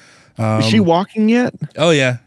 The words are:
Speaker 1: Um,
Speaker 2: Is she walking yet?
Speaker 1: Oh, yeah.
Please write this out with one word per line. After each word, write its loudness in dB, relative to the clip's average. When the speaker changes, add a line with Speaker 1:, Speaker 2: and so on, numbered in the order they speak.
Speaker 1:
Um, -2
Speaker 2:
Is -2
she 2
walking 0
yet? 0
Speaker 1:
Oh, 2
yeah. 0